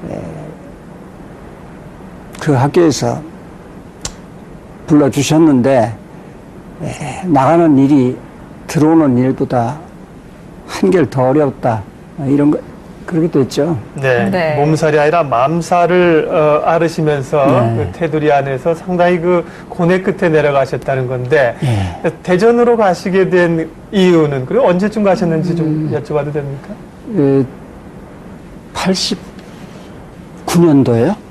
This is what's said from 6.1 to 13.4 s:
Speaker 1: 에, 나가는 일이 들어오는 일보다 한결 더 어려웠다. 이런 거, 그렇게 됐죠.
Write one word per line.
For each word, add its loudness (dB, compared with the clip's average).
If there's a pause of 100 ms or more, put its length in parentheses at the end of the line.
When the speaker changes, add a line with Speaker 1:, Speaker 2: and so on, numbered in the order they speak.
Speaker 1:
에, -10
나가는 4
일이 4 (500)
들어오는 2
일보다 -2 (880)
한결 2
더 0
어려웠다. 0 (440)
이런 2
거, 0 (480)
그렇게 0
됐죠. 0 (160)